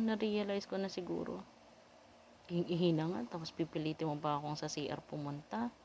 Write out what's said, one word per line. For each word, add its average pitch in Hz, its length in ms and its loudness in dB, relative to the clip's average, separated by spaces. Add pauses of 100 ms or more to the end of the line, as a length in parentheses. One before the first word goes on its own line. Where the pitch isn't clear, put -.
na-realize 208 640 2
ko 190 80 -2
na 196 160 0
siguro. 170 480 -4 (1120)
Ihing-ihi 175 400 4
na 160 160 4
nga, 202 320 -2
tapos 160 80 -8
pipilitin 156 640 -2
mo 147 80 -2
ba 151 160 2
akong 151 240 -4
sa 151 80 -2
C 147 240 -2
R 147 80 -4
pumunta? 151 720 -4 (120)